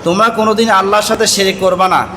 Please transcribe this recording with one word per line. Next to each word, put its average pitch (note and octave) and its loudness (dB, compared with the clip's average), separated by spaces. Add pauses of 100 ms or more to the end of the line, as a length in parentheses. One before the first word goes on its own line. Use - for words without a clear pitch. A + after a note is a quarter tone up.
"তোমরা G3 0
কোনোদিন A3 0
আল্লাহর G3+ 2
সাথে A3 0
শিরক F#3+ 0
করবা F#3 0
না" C#3 0 (100)